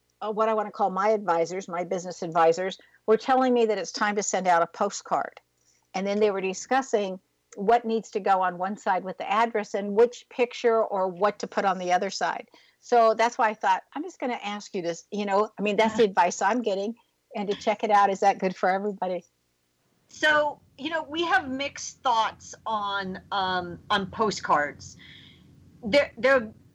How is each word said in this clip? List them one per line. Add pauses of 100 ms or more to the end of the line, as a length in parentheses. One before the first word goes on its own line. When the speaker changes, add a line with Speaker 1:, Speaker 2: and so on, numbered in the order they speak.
(220)
Speaker 1:
uh,
what
I
wanna
call
my
advisors,
my
business
advisors, (280)
were
telling
me
that
it's
time
to
send
out
a
postcard. (540)
And
then
they
were
discussing (360)
what
needs
to
go
on
one
side
with
the
address
and
which
picture
or
what
to
put
on
the
other
side. (320)
So
that's
why
I
thought, (100)
I'm
just
gonna
ask
you
this,
you
know,
I
mean,
that's
the
advice
I'm
getting, (400)
and
to
check
it
out.
Is
that
good
for
everybody? (840)
Speaker 2:
So, (180)
you
know,
we
have
mixed
thoughts (140)
on, (120)
um, (100)
on
postcards. (880)
They're,
they're, (240)